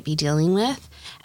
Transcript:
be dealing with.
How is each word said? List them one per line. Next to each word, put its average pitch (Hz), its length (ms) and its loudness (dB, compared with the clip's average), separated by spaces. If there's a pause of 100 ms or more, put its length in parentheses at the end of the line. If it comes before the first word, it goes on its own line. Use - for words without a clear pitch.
be 151 100 -2
dealing 151 380 2
with. 240 360 -2 (360)